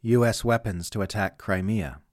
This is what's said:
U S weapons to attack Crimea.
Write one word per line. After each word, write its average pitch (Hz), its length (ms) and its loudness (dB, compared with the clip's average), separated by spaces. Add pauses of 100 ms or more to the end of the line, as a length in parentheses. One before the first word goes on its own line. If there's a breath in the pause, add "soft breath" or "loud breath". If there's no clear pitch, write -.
U 120 200 4
S 117 220 0
weapons 107 460 0
to 107 100 -4
attack 98 380 -4
Crimea. 107 640 -2 (120)